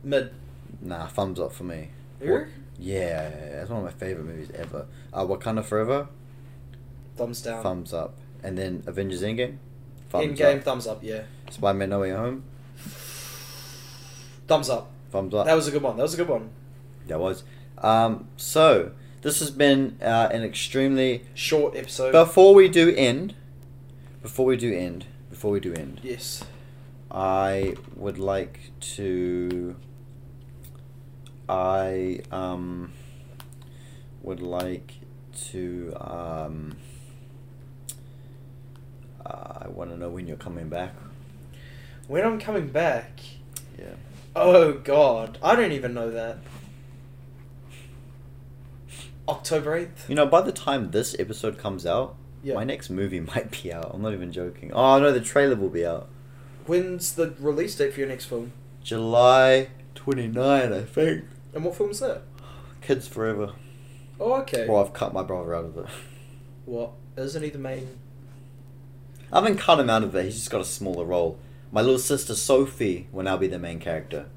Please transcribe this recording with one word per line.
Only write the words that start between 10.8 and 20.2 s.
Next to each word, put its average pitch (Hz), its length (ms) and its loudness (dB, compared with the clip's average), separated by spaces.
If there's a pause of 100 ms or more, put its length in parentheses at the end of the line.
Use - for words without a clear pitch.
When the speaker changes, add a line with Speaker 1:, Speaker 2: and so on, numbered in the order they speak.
Speaker 1:
up, 107 160 -8
yeah. 110 200 -8 (280)
Speaker 2:
Spider-Man 98 380 0
No 101 100 0
Way 95 120 -2
Home? 123 320 -6 (2000)
Speaker 1:
Thumbs 143 220 2
up. 117 220 -2 (200)
Speaker 2:
Thumbs 98 220 -2
up. 104 120 2
Speaker 1:
That 160 80 6
was 156 140 4
a 147 40 -4
good 147 120 0
one. 117 140 -2
That 123 60 0
was 160 100 -2
a 170 40 -8
good 175 120 0
one. 113 200 -2 (580)
Speaker 2:
That 78 120 -4
was. 92 240 -4 (340)
Um, 113 500 4 (100)
so, 143 540 6 (300)
this 147 180 -2
has 147 120 -4
been, 135 500 4
uh, 113 300 4